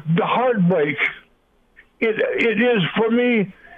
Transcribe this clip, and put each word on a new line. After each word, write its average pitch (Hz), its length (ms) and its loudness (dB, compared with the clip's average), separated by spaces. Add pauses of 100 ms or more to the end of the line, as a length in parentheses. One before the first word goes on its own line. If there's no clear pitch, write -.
(140)
the 185 120 0
heartbreak 180 720 0 (1040)
it, 226 200 0
it 196 400 0
is 240 220 2 (140)
for 220 140 0
me, 233 420 0 (260)